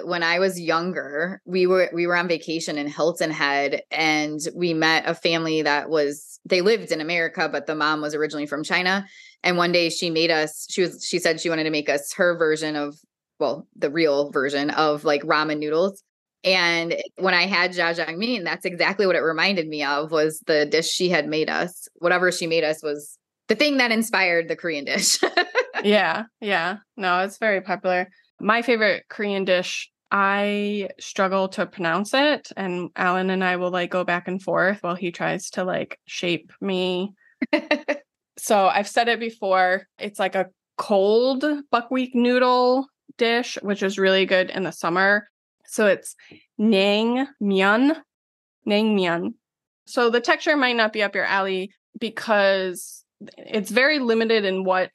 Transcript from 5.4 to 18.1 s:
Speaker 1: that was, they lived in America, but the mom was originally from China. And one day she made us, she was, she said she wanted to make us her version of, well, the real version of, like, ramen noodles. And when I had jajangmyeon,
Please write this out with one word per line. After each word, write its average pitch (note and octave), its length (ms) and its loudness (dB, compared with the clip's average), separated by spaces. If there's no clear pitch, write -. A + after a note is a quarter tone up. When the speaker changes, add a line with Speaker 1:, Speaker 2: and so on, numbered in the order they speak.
Speaker 1:
that D3 260 0
was, D3 560 -2
they F3+ 180 2
lived G3+ 280 0
in D#3 100 -2
America, E3 480 -2
but C#3+ 200 -6
the D#3+ 80 -2
mom D3+ 240 0
was D3+ 160 -4
originally D3+ 300 -4
from D3+ 180 -6
China. F#3 420 0
And F3+ 120 2
one F3 140 2
day E3+ 180 4
she E3+ 220 -4
made E3 220 2
us, D#3 360 -2
she - 140 -2
was, - 240 -4
she F3 140 -2
said E3 200 0
she F3 100 -2
wanted D#3 140 0
to D#3+ 60 0
make D3+ 180 -2
us C#3+ 260 0
her F3 220 2
version D#3 380 0
of, D3 220 -6
well, B2+ 380 -2
the - 140 -2
real C#3+ 420 0
version C#3+ 380 0
of, D3+ 340 0
like, D3 180 2
ramen D#3 380 0
noodles. D#3+ 420 -2
And E3+ 520 2
when F#3 160 2
I F3 120 4
had F3+ 240 2
jajangmyeon, F3 720 -2